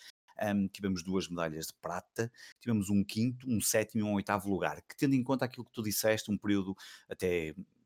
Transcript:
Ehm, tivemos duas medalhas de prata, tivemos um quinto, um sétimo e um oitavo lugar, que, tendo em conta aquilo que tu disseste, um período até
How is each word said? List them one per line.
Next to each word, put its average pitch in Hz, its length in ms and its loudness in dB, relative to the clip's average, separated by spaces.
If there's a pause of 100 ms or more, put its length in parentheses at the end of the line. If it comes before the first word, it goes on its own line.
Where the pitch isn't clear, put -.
(400)
Ehm, 101 280 2
tivemos 95 340 -2
duas 92 260 0
medalhas 80 380 -2
de - 160 -12
prata, 90 500 -4 (280)
tivemos 104 320 0
um 101 120 6
quinto, 123 460 -2
um 113 100 2
sétimo 110 420 2
e 104 60 0
um 104 60 0
oitavo 98 340 0
lugar, 82 360 0
que, - 120 -20
tendo 139 200 4
em 123 80 2
conta 131 220 0
aquilo 123 200 -10
que - 60 -20
tu 120 100 -6
disseste, 107 480 2
um 101 80 2
período 98 380 2 (340)
até 87 460 0 (300)